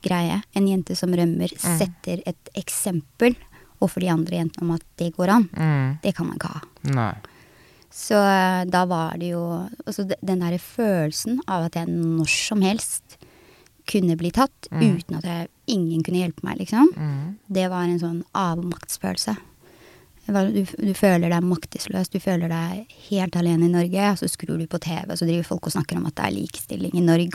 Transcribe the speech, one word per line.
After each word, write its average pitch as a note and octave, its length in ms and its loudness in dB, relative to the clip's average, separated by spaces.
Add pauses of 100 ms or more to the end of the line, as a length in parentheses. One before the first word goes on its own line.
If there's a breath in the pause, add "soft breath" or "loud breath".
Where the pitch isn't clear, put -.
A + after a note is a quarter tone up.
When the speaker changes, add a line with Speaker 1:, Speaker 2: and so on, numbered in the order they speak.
Speaker 1:
greie. F3 400 0 (120)
En G3 140 4
jente F#3 260 0
som F3+ 160 -2
rømmer F3 380 2
Speaker 2:
Mm. E3+ 300 -2
Speaker 1:
setter F3+ 480 -4
et - 280 -10
eksempel G3+ 800 0 (460 soft breath)
overfor F#3 200 0
de F3+ 100 0
andre E3 260 0
jentene E3 260 -4
om E3+ 100 0
at E3 100 -2 (160)
det E3+ 180 -4
går F3+ 140 0
an. G#3+ 260 6
Speaker 2:
Mm. D3 460 2
Speaker 1:
Det G3+ 120 0
kan E3+ 120 -4
man - 100 -6
ikke - 160 -8
ha. D#3 80 -12 (240)
Speaker 2:
Nei. B2+ 300 0 (760 loud breath)
Speaker 1:
Så, - 260 -4
eh, F#3 500 4
da F3+ 180 4
var E3 320 0
det F3 140 -4
jo, E3+ 360 -4 (200)
altså, G#3 200 -4
de-, F#3+ 160 -4
den F#3 180 0
der F3 180 0
følelsen G3+ 800 0 (100)
av F3 160 0
at E3 80 -2
jeg E3 160 -2
når E3 400 0
som - 320 0
helst - 560 0 (720 soft breath)
kunne F3+ 320 2
bli F3 120 -2
tatt, - 400 0
Speaker 2:
Mm. E3 280 4
Speaker 1:
uten E3+ 180 -8
at D#3+ 80 -8
jeg, E3+ 240 -4 (200)
ingen E3 340 0
kunne F3+ 180 0
hjelpe F3 220 -4
meg, - 160 -6
liksom. A#3 360 6
Speaker 2:
Mm. D3+ 420 -4 (140)
Speaker 1:
Det F#3 200 0
var F3+ 140 -2
en F3 140 0
sånn E3+ 260 -4 (100)
avmaktsfølelse. F3+ 1040 -4 (920 soft breath)
Det G#3 60 0
var, G3 180 4
du, G3+ 100 2
du G3 300 -2
føler F3 400 4
deg E3+ 100 2
maktesløs, F3+ 680 -2
du F#3+ 80 -2
føler E3+ 320 0
deg F3 380 -6 (180)
helt F#3+ 260 -2
alene E3+ 300 4
i E3+ 80 6
Norge, F3+ 400 2
og F3+ 80 0
så - 80 -4
skrur E3 300 -6
du E3 100 -4
på - 100 -4
T E3 140 -6
V, F3+ 160 -6
og E3+ 80 -6
så F3 80 -2
driver E3+ 220 0
folk F3+ 200 -6
og D#3+ 60 -4
snakker - 240 -4
om F3 80 -2
at D#3+ 120 -6
det - 100 -4
er - 100 -2
likestilling - 580 -6
i F3 60 2
Norge, E3+ 340 4